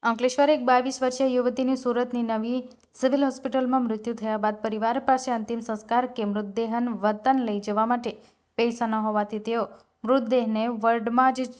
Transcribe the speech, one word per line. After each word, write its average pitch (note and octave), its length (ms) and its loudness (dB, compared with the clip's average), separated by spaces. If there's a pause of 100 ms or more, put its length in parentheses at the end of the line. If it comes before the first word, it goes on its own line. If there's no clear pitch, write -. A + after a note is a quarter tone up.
અંકલેશ્વર B3 440 2
એક D4+ 120 6
બાવીસ B3+ 420 2
વર્ષીય B3+ 240 2
યુવતીની B3 480 2
સુરતની B3 480 -2
નવી A3+ 400 -2 (320)
સિવિલ C4 280 2
હોસ્પિટલમાં C4 580 0
મૃત્યુ A3+ 320 -4
થયા A3 240 -4
બાદ G#3 240 0
પરિવાર A3+ 380 -2
પાસે C4 320 0
અંતિમ A#3 280 -4
સંસ્કાર A#3 460 -2
કે B3+ 200 -6
મૃતદેહન G#3+ 640 -2
વતન G#3+ 500 0
લઈ G#3+ 200 -2
જવા G#3 260 0
માટે A#3+ 320 -2 (400)
પૈસા A#3 300 0
ન A3 80 -2
હોવાથી G#3+ 440 -2
તેઓ A3+ 280 -2 (360)
મૃતદેહને A3+ 640 2
વોર્ડમાં A#3 680 2
જ B3+ 160 -4 (100)